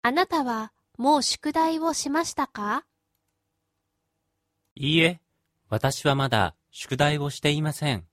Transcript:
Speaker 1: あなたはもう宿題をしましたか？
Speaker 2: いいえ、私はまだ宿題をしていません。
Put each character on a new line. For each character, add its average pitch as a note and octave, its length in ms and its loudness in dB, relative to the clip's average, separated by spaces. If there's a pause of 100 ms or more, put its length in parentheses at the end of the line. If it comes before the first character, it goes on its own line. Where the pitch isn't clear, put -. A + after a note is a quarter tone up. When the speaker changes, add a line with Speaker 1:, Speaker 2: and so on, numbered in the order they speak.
Speaker 1:
あ A#3+ 100 0
な F4 140 2
た D#4 180 -2
は A3 300 -6 (240)
も C#4 180 4
う C4 60 2
宿 - 300 -4
題 D#4+ 260 2
を D#4+ 160 -2
し - 160 -4
ま D#4+ 160 0
し - 80 -10
た C#4 120 0
か？ G#3+ 380 -6 (1900)
Speaker 2:
い C#3 160 -4
い D#3+ 100 4
え、 E3+ 220 2 (480)
私 C3 360 -2
は C#3 80 4
ま C3+ 140 0
だ G#2 260 2 (160)
宿 - 280 -8
題 D3 180 2
を C#3+ 140 -4
し - 100 -14
て D3 100 2
い D3+ 120 0
ま D3+ 100 -2
せ C#3+ 220 -2
ん。 F2 180 -8